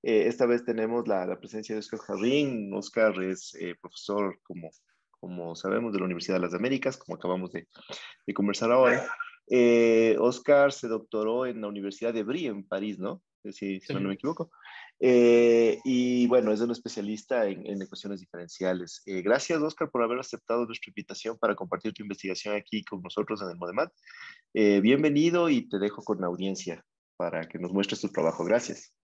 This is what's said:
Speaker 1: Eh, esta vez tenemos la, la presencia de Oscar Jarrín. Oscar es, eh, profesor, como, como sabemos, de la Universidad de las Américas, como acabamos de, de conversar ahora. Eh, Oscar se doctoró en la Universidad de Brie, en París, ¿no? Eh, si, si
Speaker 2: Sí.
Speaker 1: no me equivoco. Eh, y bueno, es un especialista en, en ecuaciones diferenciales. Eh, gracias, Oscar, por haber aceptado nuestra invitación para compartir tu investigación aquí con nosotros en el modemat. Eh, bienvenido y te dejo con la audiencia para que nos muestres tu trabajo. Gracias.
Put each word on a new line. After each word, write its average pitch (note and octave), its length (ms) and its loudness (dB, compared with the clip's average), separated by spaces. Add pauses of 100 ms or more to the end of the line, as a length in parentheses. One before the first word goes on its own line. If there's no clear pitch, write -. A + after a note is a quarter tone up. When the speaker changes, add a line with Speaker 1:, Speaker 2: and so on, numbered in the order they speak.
Speaker 1:
Eh, G#2+ 240 4
esta A#2+ 220 2
vez A#2+ 180 2
tenemos A2+ 420 -2
la, F#2+ 200 0
la F#2 100 -6
presencia G#2+ 380 -10
de A2 40 -4
Oscar G#2+ 200 -10
Jarrín. A2+ 720 -2
Oscar G2+ 480 0
es, F#2 320 -6
eh, F2 260 -10
profesor, G2+ 640 -6
como, E2+ 300 -16 (400)
como F2 440 -12
sabemos, G#2+ 380 -4
de G2 60 -2
la F#2 60 -2
Universidad F2+ 320 -4
de F2+ 40 0
las F2+ 140 -4
Américas, B2+ 420 -2
como - 200 -12
acabamos F#2 340 -4
de, E2+ 160 -10 (580)
de G2 80 -6
conversar G2+ 380 0
ahora. B2 360 4 (400)
Eh, A#2 680 6
Oscar C#3 540 4
se C#3 160 -10
doctoró A2 580 -2
en A2+ 160 -6
la G#2 60 -6
Universidad G2+ 440 -6
de A2+ 120 -2
Brie, C#3+ 240 -4
en G#2 200 -8
París, G2 300 -4
¿no? G#2+ 240 -8 (220)
Eh, G#2 80 -12
si, G2 280 -6
si - 60 -18
Speaker 2:
Sí. - 80 -8
Speaker 1:
no G2 140 -2
me G2 80 -2
equivoco. E3 340 -6 (500)
Eh, A#2+ 840 6
y B2 400 2
bueno, A#2 260 4
es G#2 80 0
un A#2+ 120 0
especialista A2 760 -4
en, F#2+ 200 -6
en G2+ 120 -6
ecuaciones F#2+ 400 -10
diferenciales. F2+ 840 -6
Eh, F#2+ 160 -6
gracias, C3+ 400 0
Oscar, D3+ 300 -4
por B2 100 -2
haber A#2 160 0
aceptado A#2+ 480 -4
nuestra A2+ 240 -12
invitación A2 480 -10
para G#2+ 160 0
compartir F#2+ 400 -6
tu - 80 -16
investigación G2+ 540 -6
aquí G#2 280 -6
con F#2+ 200 -12
nosotros G#2 400 -4
en F#2 80 -6
el E2+ 60 -12
modemat. F#2 360 -4 (640)
Eh, G#2 260 6
bienvenido D3+ 720 4
y B2+ 180 0
te G2+ 80 -2
dejo G#2 260 -2
con G2 160 -4
la F#2 60 -2
audiencia F2+ 580 -6 (320)
para E2 320 -4
que E2+ 120 -12
nos F2 140 -6
muestres G2 280 0
tu G#2 60 -4
trabajo. E2 360 0
Gracias. G2+ 480 -2 (140)